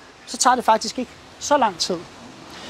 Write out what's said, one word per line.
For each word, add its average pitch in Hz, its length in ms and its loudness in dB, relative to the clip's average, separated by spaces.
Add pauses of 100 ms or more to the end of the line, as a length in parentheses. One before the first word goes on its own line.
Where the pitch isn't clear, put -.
(260)
så - 120 -12
tager 254 180 4
det 233 100 -4
faktisk 220 340 2
ikke 240 120 -8 (280)
så 285 180 2
lang 208 200 2
tid. 175 200 -2 (720)